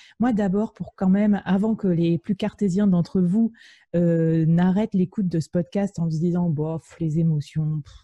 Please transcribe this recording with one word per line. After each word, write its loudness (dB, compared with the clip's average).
Moi, 0
d'abord, -2
pour -14
quand 0
même, 2
avant 0
que -2
les 2
plus -6
cartésiens -2
d'entre 2
vous 2
euh, 2
n'arrêtent 2
l'écoute -2
de -2
ce -6
podcast -4
en -2
se -2
disant, « 0
Bof, -6
les -2
émotions, -2
pff, -20